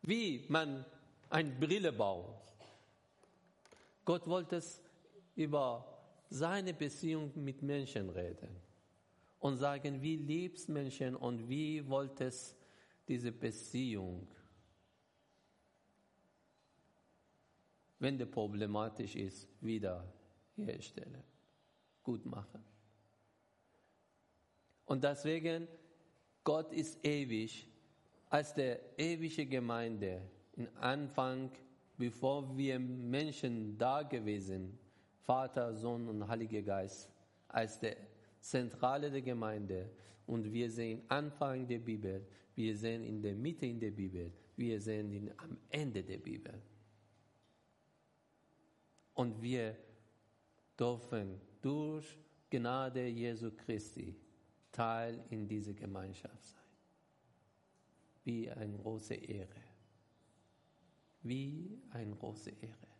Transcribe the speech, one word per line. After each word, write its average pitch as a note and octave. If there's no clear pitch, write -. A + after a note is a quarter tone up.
wie F#3+
man C#3+
eine D3+
Brille D#3
baut. G2
Gott F3
wollte F3
es -
über C#3
seine F3+
Beziehung D3+
mit C#3
Menschen C3+
reden F2+
und C#3
sagen, C#3
wie D#3+
liebst E3
Menschen C3+
und A#2+
wie D3+
wolltest C3+
diese A#2+
Beziehung, G#2+
wenn C3+
die A2+
problematisch G#2
ist, -
wiederherstellen, -
gut A#2
machen. -
Und C3+
deswegen, D#3+
Gott D#3
ist D#3
ewig, B2
als D3
der C3
ewige D#3+
Gemeinde, A#2
im A#2+
Anfang, C3
bevor C3
wir C3+
Menschen B2
da C3
gewesen, G#2
Vater, B2+
Sohn A#2
und G#2
Heiliger A2
Geist, G2
als A2+
der A2
Zentrale C3+
der C#3
Gemeinde. G#2+
Und A2
wir A#2
sehen A2+
Anfang C#3
der A#2+
Bibel, G#2
wir A2
sehen A2+
in G#2+
der G2+
Mitte C#3+
in A#2
der G#2+
Bibel, F#2
wir A2+
sehen G#2+
in, G#2
am -
Ende A#2+
der F#2
Bibel. G#2
Und A2+
wir A#2
dürfen A2+
durch D3+
Gnade B2+
Jesu A#2
Christi -
Teil A#2
in G#2+
dieser G#2
Gemeinschaft F#2+
sein. -
Wie A2+
eine G#2+
große A2
Ehre. G2+
Wie D3
eine G#2
große G#2+
Ehre. A2